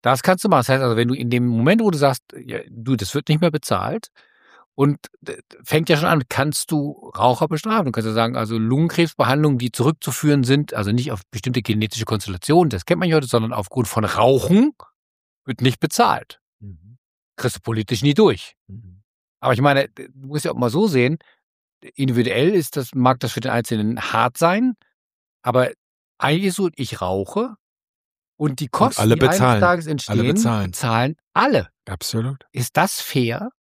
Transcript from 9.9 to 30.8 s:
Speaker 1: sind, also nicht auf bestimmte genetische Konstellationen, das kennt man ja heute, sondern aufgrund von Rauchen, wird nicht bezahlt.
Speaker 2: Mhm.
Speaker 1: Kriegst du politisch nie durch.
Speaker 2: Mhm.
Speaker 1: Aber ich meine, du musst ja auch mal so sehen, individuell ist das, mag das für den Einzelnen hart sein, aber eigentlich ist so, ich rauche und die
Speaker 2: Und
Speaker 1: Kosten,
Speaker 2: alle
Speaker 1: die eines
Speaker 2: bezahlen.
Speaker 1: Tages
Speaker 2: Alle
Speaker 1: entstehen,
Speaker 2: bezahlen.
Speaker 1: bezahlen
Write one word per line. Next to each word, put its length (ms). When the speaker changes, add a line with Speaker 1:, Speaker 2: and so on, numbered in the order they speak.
Speaker 1:
sind, 300
also 180
nicht 200
auf 180
bestimmte 320
genetische 440
Konstellationen, 680
das 140
kennt 140
man 80
ja 100
heute, 100
sondern 260
aufgrund 340
von 160
Rauchen, 680
wird 160
nicht 180
bezahlt. 600
Speaker 2:
Mhm. 380
Speaker 1:
Kriegst 220
du 40
politisch 400
nie 140
durch. 400
Speaker 2:
Mhm. 380
Speaker 1:
Aber 120
ich 80
meine, 280
du 160
musst 300
ja 60
auch 60
mal 140
so 160
sehen, 320
individuell 600
ist 200
das, 200
mag 240
das 140
für 80
den 100
Einzelnen 480
hart 400
sein, 340
aber 260
eigentlich 280
ist 100
so, 220
ich 240
rauche 540
und 220
die 80
Speaker 2:
Und 40
Speaker 1:
Kosten, 300
Speaker 2:
alle 140
Speaker 1:
die 60
eines 140
Speaker 2:
bezahlen. 260
Speaker 1:
Tages 240
Speaker 2:
Alle 60
Speaker 1:
entstehen, 360
Speaker 2:
bezahlen. 440
Speaker 1:
bezahlen 440